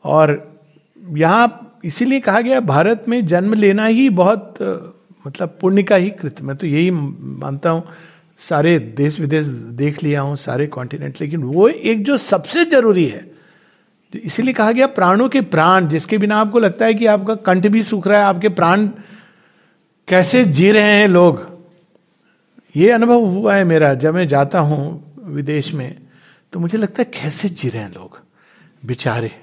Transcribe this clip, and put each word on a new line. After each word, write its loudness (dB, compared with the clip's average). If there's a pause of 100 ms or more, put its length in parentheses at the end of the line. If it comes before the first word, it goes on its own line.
और 0 (500)
यहाँ 0
इसीलिए -2
कहा 0
गया, 0
भारत 0
में -2
जन्म 0
लेना 2
ही 2
बहुत, 0
अ, -4 (540)
मतलब, -10
पुण्य 2
का 2
ही 2
कृत्य। -12
मैं -8
तो -8
यही 0
मानता -6
हूँ, -4 (500)
सारे 0
देश -4
विदेश -2
देख -6
लिया -2
हूँ, -6
सारे -6
continent, -12
लेकिन -6
वो 2
एक -2
जो 0
सबसे -2
जरूरी 2
है, -12 (880)
इसीलिए -4
कहा 0
गया 2
प्राणों 2
के 0
प्राण, 2
जिसके -2
बिना 0
आपको 0
लगता 0
है 2
कि 0
आपका 0
कंठ 0
भी 2
सूख -4
रहा 4
है, 4
आपके 0
प्राण 2 (1200)
कैसे 2
जी 4
रहे 4
हैं 6
लोग। 2 (1200)
ये 6
अनुभव 4
हुआ 0
है 2
मेरा, 4
जब 0
मैं 0
जाता 0
हूँ -4 (100)
विदेश -6
में, -10 (540)
तो -8
मुझे -2
लगता -4
है, -8
कैसे -6
जी -6
रहे -8
हैं -14
लोग -20 (680)
बेचारे। -6 (120)